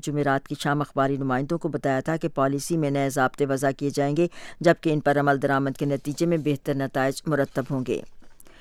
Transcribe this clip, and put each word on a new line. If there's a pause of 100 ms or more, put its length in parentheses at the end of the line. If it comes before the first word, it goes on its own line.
جمعرات
کی
شام
اخباری
نمائندوں
کو
بتایا
تھا
کہ
پالیسی
میں
نئے
ضابطے
وضع
کیے
جائیں
گے، (340)
جبکہ
ان
پر
عمل
درآمد
کے
نتیجے
میں
بہتر
نتائج
مرتب
ہوں
گے۔ (600)